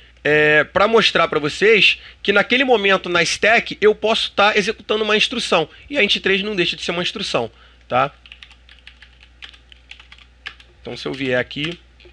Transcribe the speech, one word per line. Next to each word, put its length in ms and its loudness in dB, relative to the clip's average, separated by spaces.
é, 400 4
pra 240 2
mostrar 400 2
pra 100 -2
vocês 600 2
que 120 0
naquele 320 0
momento 420 2
na 160 0
stack 560 0
eu 160 4
posso 360 -4
tá 260 2
executando 480 -2
uma 100 0
instrução. 540 -2
E 80 -8
a 60 2
int 140 0
três 260 -2
não 100 -6
deixa 220 -2
de 80 -14
ser 80 -6
uma 100 -4
instrução, 480 -4
tá? 240 0
Então 160 -14
se 80 -10
eu 80 -8
vier 260 -2
aqui, 400 -8